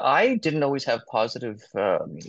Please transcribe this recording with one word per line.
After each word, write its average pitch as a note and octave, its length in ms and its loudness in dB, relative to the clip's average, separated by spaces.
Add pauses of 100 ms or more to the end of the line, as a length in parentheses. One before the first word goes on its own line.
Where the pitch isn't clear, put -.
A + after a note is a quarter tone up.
I F#3+ 340 4
didn't D#3 280 0
always C#3 200 0
have A#2 160 0 (100)
positive, A#2 540 -4 (120)
um, F#2 420 0 (120)